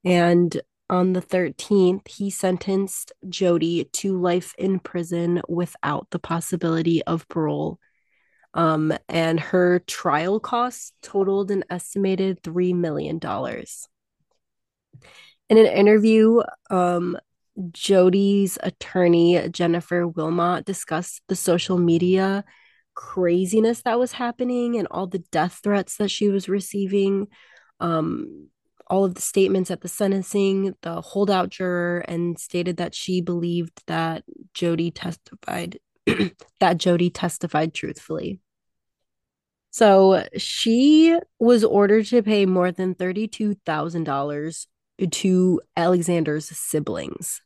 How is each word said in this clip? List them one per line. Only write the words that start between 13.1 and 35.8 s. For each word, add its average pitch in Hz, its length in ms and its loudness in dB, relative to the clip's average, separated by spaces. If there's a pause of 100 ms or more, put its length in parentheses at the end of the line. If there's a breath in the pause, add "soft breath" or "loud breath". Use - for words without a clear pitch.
dollars. - 720 -10 (1600 soft breath)
In 220 80 8
an 220 80 10
interview, 220 760 6 (280)
um, 180 480 0 (540)
Jodi's 196 920 2
attorney, 175 840 2
Jennifer 175 580 -2
Wilmot, 170 560 -2
discussed - 640 -8
the 190 80 -4
social 180 420 0
media 185 680 2 (480 soft breath)
craziness 190 880 0
that 240 180 -2
was 247 140 -2
happening 240 640 -4
and 196 120 -4
all 185 180 -6
the 180 240 -8
death 170 300 -2
threats 202 360 -2
that 202 140 -2
she 208 180 0
was 196 180 -2
receiving, 196 800 -2 (540 soft breath)
um, 160 680 -4 (400)
all 190 160 2
of 180 120 -2
the - 60 -14
statements 190 480 0
at 175 120 -8
the 175 80 -12
sentencing. 196 920 -2
The 170 200 -10
holdout 190 480 0
juror 175 580 -4
and 170 320 -4
stated 175 380 -4
that 170 180 -6
she 185 240 -4
believed 170 680 -4
that 165 360 -4 (300)
Jodi 170 380 -2
testified, - 880 -10 (120)